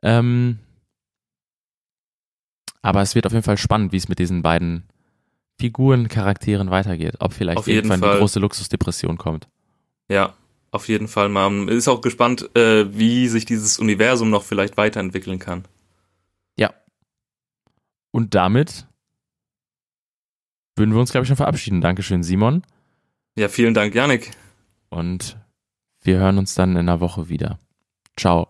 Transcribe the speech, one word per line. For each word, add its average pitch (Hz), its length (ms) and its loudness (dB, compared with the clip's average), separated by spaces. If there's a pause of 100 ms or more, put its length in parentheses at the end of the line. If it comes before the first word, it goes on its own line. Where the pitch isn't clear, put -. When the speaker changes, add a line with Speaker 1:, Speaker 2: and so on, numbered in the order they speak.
Speaker 1:
Ähm, 120 560 2 (2250)
aber 98 200 2
es 98 120 -2
wird 117 120 2
auf 95 60 -2
jeden 113 120 0
Fall 104 120 2
spannend, 101 360 -2
wie 98 40 -2
es 92 120 -4
mit 90 100 -4
diesen 87 240 -2
beiden 85 420 0 (760)
Figuren, 123 500 2
Charakteren 98 600 0
weitergeht. 90 500 -2
Ob - 120 -2
vielleicht 87 260 -2
Speaker 2:
Auf 107 80 -6
jeden - 120 4
Speaker 1:
irgendwann 104 220 2
die 101 60 2
Speaker 2:
Fall. 101 120 4
Speaker 1:
große 101 220 2
Luxusdepression 90 760 -4
kommt. 80 300 -8 (600)
Speaker 2:
Ja, 98 260 0 (360)
auf - 180 -8
jeden 110 200 -2
Fall. 101 200 0
Man 98 400 0
ist 120 200 0
auch 120 120 2
gespannt, 120 560 -2
äh, 110 400 4
wie 120 320 2
sich 113 160 -2
dieses 107 340 -4
Universum 113 520 2
noch 104 140 0
vielleicht 101 320 -4
weiterentwickeln 95 600 -4
kann. 90 260 -10 (920)
Speaker 1:
Ja. 143 160 -2 (1400)
Und 113 220 -2
damit 104 520 2 (1900)
würden 107 180 2
wir 113 60 4
uns, 123 100 0
glaub 127 120 0
ich, 127 60 -2
schon 135 80 2
verabschieden. 131 440 -2
Dankeschön, 90 420 0
Simon. 104 400 2 (720)
Speaker 2:
Ja, 104 140 0
vielen 117 260 2
Dank, 104 200 0
Yannick. 123 360 0 (600)
Speaker 1:
Und 87 480 -6 (640)
wir 92 160 2
hören 95 200 4
uns 95 160 -2
dann 92 180 2
in 90 60 2
einer 87 220 0
Woche 85 280 -6
wieder. 80 300 -6 (580)
Ciao. 87 340 2